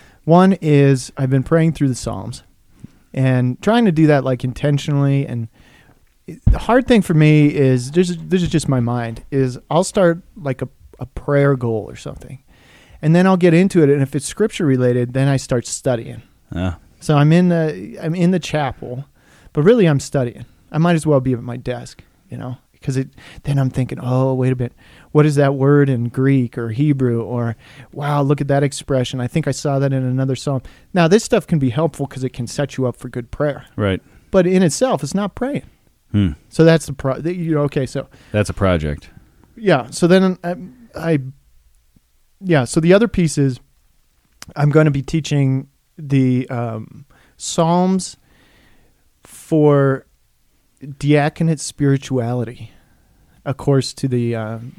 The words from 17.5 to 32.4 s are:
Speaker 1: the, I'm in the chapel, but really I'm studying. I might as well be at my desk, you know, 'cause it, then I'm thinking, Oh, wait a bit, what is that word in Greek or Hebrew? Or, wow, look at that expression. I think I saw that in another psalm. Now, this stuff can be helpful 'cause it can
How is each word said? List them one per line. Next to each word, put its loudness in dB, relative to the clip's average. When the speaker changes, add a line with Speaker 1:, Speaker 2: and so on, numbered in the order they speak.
Speaker 1:
the, -4
I'm -6
in 2
the -2
chapel, -6
but 0
really 6
I'm 2
studying. -6
I -2
might 2
as -4
well 4
be -2
at -6
my -10
desk, -12
you -14
know, -12
'cause -6
it, -4
then -2
I'm 0
thinking, -6
Oh, 0
wait 0
a -2
bit, -8
what 6
is 0
that 2
word 4
in -2
Greek 0
or -6
Hebrew? 0
Or, -6
wow, -4
look 0
at -4
that 0
expression. -4
I -6
think -4
I -2
saw -4
that 0
in -2
another -2
psalm. -6
Now, 2
this 4
stuff 0
can 0
be 0
helpful -4
'cause -12
it -6
can -8